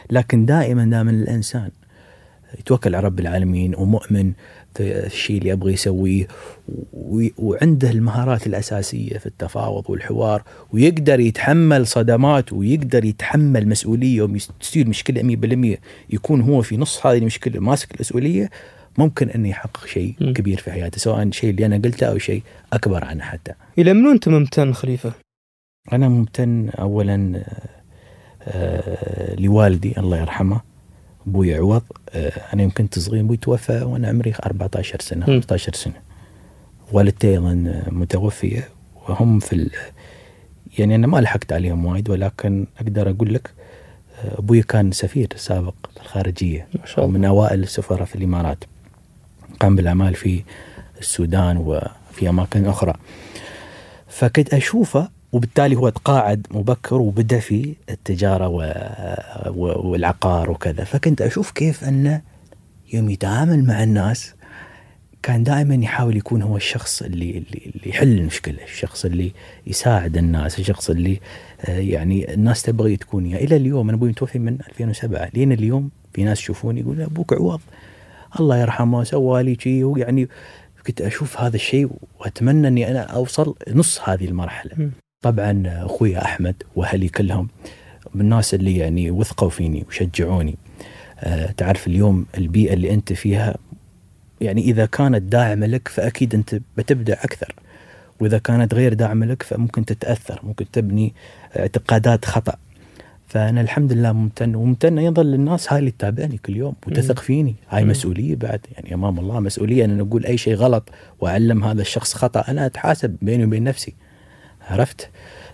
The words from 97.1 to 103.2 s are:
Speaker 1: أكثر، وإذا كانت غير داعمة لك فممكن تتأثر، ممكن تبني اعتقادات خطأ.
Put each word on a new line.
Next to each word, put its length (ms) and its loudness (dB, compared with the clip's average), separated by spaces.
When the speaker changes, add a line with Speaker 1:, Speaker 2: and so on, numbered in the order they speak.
Speaker 1:
أكثر، 400 -8
وإذا 180 2
كانت 360 2
غير 200 4
داعمة 320 2
لك 160 -4
فممكن 420 -2
تتأثر، 580 -4
ممكن 300 -8
تبني 420 0
اعتقادات 640 2
خطأ. 320 -2